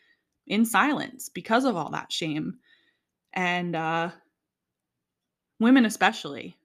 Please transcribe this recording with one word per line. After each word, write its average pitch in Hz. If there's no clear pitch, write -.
in 214
silence 226
because 226
of 233
all 151
that -
shame. 156
And, 175
uh, 165
women 247
especially 185